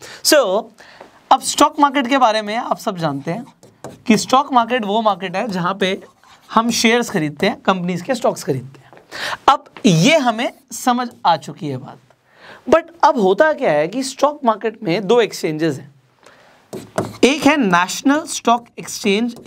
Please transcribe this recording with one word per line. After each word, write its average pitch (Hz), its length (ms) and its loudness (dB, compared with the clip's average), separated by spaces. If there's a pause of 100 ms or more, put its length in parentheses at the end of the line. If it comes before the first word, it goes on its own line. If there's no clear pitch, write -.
(260)
So, 226 380 2 (680)
अब - 100 4
स्टॉक - 380 0
मार्केट 277 280 2
के 269 100 2
बारे 220 240 2
में 208 140 -6
आप 254 220 -4
सब 202 200 -6
जानते 147 340 -4
हैं 233 140 -8 (640)
कि 220 100 4
स्टॉक 277 360 0
मार्केट 233 320 0
वो 202 160 0
मार्केट 190 340 -2
है 220 120 -4
जहाँ 185 320 -4
पे 190 220 -2 (520)
हम 226 180 4
शेयर्स 233 380 2
खरीदते 151 380 -2
हैं, 240 140 -2
कंपनीज 180 400 -2
के 269 140 -4
स्टॉक्स 254 280 -2
खरीदते - 360 -6
हैं। - 120 -20 (560)
अब 285 180 4 (200)
ये 202 320 4
हमें 247 340 -2 (200)
समझ 247 360 -2 (180)
आ 170 120 4
चुकी 151 300 -12
है 135 100 -6
बात, 127 200 -16 (720)
but 320 140 4 (200)
अब 294 160 4
होता 311 340 4
क्या 233 180 0
है 151 160 2
कि 240 160 -6
स्टॉक 294 420 -2
मार्केट 220 380 -2
में 185 240 -2
दो 240 140 6
एक्सचेंजेस 160 560 -2
हैं, - 160 -18 (1300)
एक 277 180 4
है 285 160 2
नेशनल 208 640 0
स्टॉक 240 440 -2 (140)
एक्सचेंज, 214 560 -4 (120)